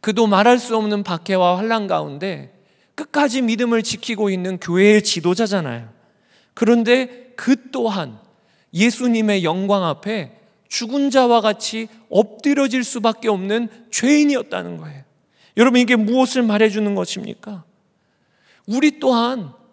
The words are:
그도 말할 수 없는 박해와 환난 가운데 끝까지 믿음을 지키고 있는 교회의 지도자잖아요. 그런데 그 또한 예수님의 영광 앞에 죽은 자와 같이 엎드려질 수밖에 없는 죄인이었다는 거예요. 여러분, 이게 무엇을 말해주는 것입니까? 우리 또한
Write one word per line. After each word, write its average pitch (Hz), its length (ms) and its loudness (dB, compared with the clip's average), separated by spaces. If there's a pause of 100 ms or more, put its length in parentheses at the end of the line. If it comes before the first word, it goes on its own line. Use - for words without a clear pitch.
그도 220 260 0
말할 214 320 6
수 233 180 -4
없는 214 260 -2
박해와 180 560 0
환난 220 280 -4
가운데 151 680 -6 (420)
끝까지 285 480 -2
믿음을 233 400 0
지키고 208 480 -4
있는 185 280 -6
교회의 196 440 4
지도자잖아요. 175 840 -2 (640)
그런데 240 840 0
그 262 340 -2
또한 196 480 -6 (540)
예수님의 220 720 0
영광 190 400 0
앞에 165 480 -6 (360)
죽은 277 420 -4
자와 240 300 4
같이 220 480 -4 (220)
엎드려질 254 720 0
수밖에 226 440 -4
없는 208 400 -2 (220)
죄인이었다는 247 880 0
거예요. 147 240 -16 (540)
여러분, 247 240 4
이게 247 160 2
무엇을 247 460 2
말해주는 208 520 0
것입니까? 190 680 -10 (1000)
우리 294 320 0
또한 240 540 0 (200)